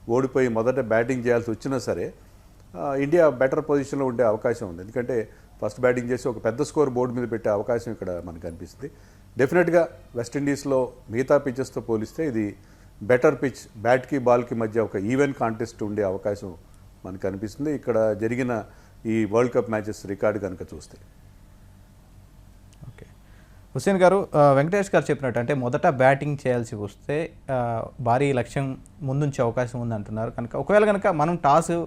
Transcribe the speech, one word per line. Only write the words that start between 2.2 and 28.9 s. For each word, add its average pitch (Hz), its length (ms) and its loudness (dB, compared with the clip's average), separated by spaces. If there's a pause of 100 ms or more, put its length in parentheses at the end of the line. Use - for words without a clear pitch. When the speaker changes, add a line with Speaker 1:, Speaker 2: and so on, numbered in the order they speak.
Speaker 1:
ఆ, 147 180 -4
ఇండియా 151 340 4
బెటర్ 135 400 2
పొజిషన్లో 139 380 0
ఉండే 123 180 2
అవకాశం 110 440 0
ఉంది. 85 140 -12
ఎందుకంటే 117 460 -4 (340)
ఫస్ట్ 107 180 -6
బ్యాటింగ్ 123 300 2
చేసి 127 180 -2
ఒక 107 160 -6
పెద్ద 117 180 -2
స్కోర్ 143 280 0
బోర్డు 123 240 -2
మీద 120 160 -4
పెట్టే 113 200 -2
అవకాశం 110 420 -2
ఇక్కడ 90 320 -8
మనకు 82 160 -14
కనిపిస్తుంది. 85 540 -14 (440)
డెఫినెట్గా 165 500 4 (280)
వెస్ట్ 117 200 -6
ఇండీస్లో 139 560 0 (180)
మిగతా 127 280 2
పిచెస్తో 127 420 -4
పోలిస్తే 113 460 -4
ఇది 110 300 -4 (460)
బెటర్ 127 400 2
పిచ్, 117 400 -8
బ్యాట్కి 127 360 2
బాల్కి 120 360 2
మధ్య 113 260 -2
ఒక 107 160 -2
ఈవెన్ 131 380 0
కాంటెస్ట్ 113 480 -4
ఉండే 104 200 -2
అవకాశం 98 520 -4 (520)
మనకు 95 160 -12
కనిపిస్తుంది 101 520 -6
ఇక్కడ 110 460 0
జరిగిన 120 440 -2 (420)
ఈ 110 180 2
వరల్డ్ 117 300 2
కప్ 113 160 0
మ్యాచెస్ 107 360 -4
రికార్డు 104 320 0
కనుక 92 240 -8
చూస్తే. - 360 -16 (1900)
Speaker 2:
ఓకే, - 180 -20 (680)
హుస్సేన్ 190 240 0
గారు, 185 360 6
ఆ, 147 180 8
వెంకటేష్ 175 420 2
గారు 156 160 2
చెప్పినట్టు, 123 280 -2
అంటే 123 160 -2
మొదట 127 320 -2
బ్యాటింగ్ 139 600 2
చేయాల్సి 120 300 -2
వస్తే, 143 560 -6 (180)
ఆ, 120 360 -2 (140)
భారీ 131 320 2
లక్ష్యం 131 480 -4 (220)